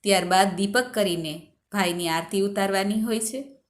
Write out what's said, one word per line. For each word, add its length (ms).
ત્યારબાદ 540
દીપક 380
કરીને 580
ભાઈની 360
આરતી 320
ઉતારવાની 600
હોય 200
છે 500